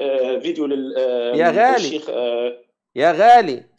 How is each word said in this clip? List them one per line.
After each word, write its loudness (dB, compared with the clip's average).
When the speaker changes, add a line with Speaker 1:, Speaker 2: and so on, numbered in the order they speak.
Speaker 1:
آه، -2
فيديو -6
لل-، -6
آم، -2
Speaker 2:
يا 2
غالي، 2
Speaker 1:
الشيخ، -6
آه، -4
Speaker 2:
يا 2
غالي، 4